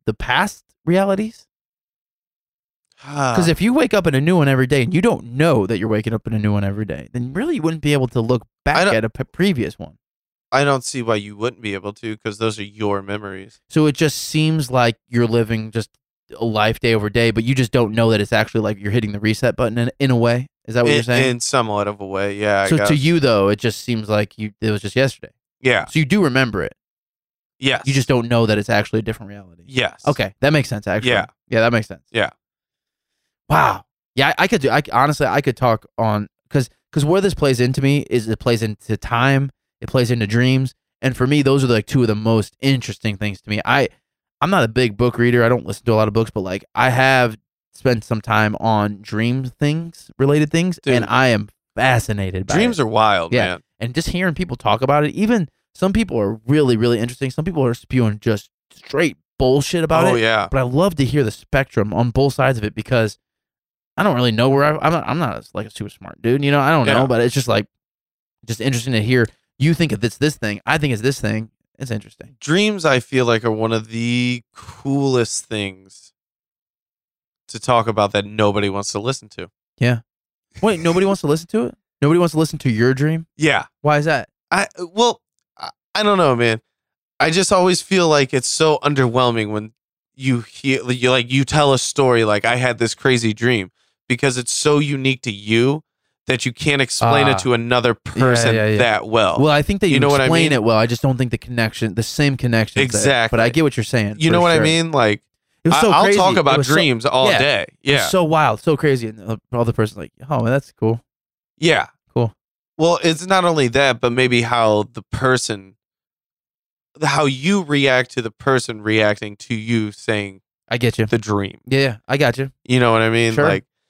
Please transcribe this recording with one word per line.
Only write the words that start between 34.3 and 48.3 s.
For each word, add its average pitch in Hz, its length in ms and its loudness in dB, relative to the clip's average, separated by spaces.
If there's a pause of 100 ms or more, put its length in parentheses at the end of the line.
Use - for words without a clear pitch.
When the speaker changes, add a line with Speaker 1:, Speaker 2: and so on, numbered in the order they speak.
Speaker 1:
I, 165 60 0
I 196 60 0
could 202 120 0
do, 135 80 0
I, 131 120 2 (100)
honestly, 143 340 0
I 110 140 0
could 135 160 -2
talk 117 300 0 (120)
on, 107 300 -2 (220)
'cause, 135 200 0 (220)
'cause 147 140 0
where 180 160 2
this 190 120 0
plays 131 280 0
into 127 200 0
me 139 180 2 (100)
is 110 180 -2
it 110 120 -4
plays 117 220 0
into 107 360 -6
time, 135 520 0 (300)
it 113 80 -12
plays 123 240 0
into 113 160 -2
dreams, 127 460 0 (280)
and 127 140 -2
for 127 100 0
me, 147 160 2
those 135 220 2
are, 131 40 0
like, 113 200 2
two 135 140 0
of 120 60 2
the 110 80 0
most 110 440 -2
interesting 123 560 -4
things 101 260 -8
to - 80 -20
me. 104 140 -4
I, 131 240 0 (540)
I'm 160 80 -2
not 185 140 2
a 113 40 0
big 110 300 0
book 120 200 0
reader. 120 260 2
I 113 60 2
don't 123 160 -2
listen - 200 -10
to 117 80 2
a - 20 4
lot 110 120 2
of 104 60 -6
books, 113 160 0
but, 104 120 -8
like, 95 240 -8 (100)
I 127 140 2
have 127 480 2 (360)
spent 120 300 -2
some 110 180 -4
time 107 380 0